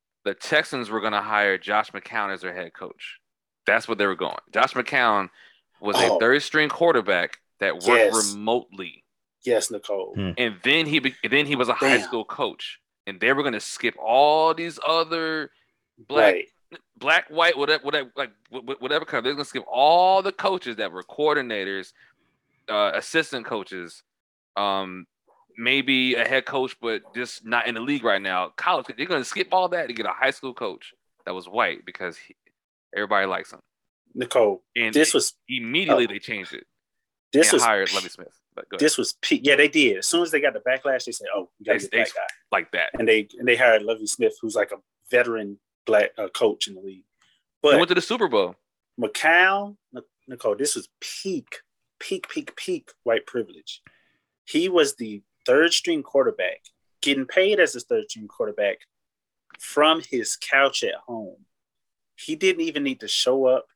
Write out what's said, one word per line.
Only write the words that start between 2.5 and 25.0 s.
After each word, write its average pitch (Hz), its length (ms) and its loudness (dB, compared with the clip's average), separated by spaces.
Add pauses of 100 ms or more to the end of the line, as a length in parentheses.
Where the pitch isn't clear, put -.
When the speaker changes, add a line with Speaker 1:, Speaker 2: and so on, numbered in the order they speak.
Speaker 1:
head 87 220 -12
coach. - 420 -16 (480)
That's 110 220 2
what 110 100 -4
they 101 80 2
were 95 100 0
going. - 220 -6 (160)
Josh 123 200 2
McCown 117 560 0 (520)
was 101 180 -2
a 120 120 4
Speaker 2:
Oh. 92 80 2
Speaker 1:
third 131 240 4
string 151 260 0
quarterback 104 720 0 (200)
that 98 140 0
worked 87 140 -8
Speaker 2:
Yes. 107 480 4
Speaker 1:
remotely. 101 680 -6 (400)
Speaker 2:
Yes, 117 280 0
Nicole. 98 420 -8
Speaker 3:
Hmm. 98 240 -4
Speaker 1:
And 113 260 -2
then 156 220 2
he 156 140 0
be-, 139 160 -4 (120)
then 143 200 2
he 147 80 -2
was 123 120 0
a 120 60 2
high 135 240 4
Speaker 2:
Damn. 104 100 -6
Speaker 1:
school 113 180 -6
coach. - 540 -8 (280)
And 95 120 -10
they 120 140 4
were 139 80 0
gonna 123 180 -2
skip - 380 -4
all 147 560 4
these 165 320 -8
other 160 640 -2 (480)
black, 127 360 4
Speaker 2:
Right. 90 140 -6 (500)
Speaker 1:
black, 151 320 2
white, 165 280 2
whatever, 143 260 0
whatever, 139 320 -4
like, 127 160 -6 (200)
wh-, 123 120 -12
wh-, 131 180 -10
whatever 147 240 -2
color. 127 160 -4
They're 131 120 0
gonna 143 120 -8
skip - 220 -8
all 175 560 4
the 190 80 -4
coaches 180 460 -4
that 101 140 -4
were 90 120 -12
coordinators, 110 880 -2 (760)
uh, 104 280 2
assistant 147 500 -4
coaches, 95 560 -10 (540)
um, 98 500 -4 (520)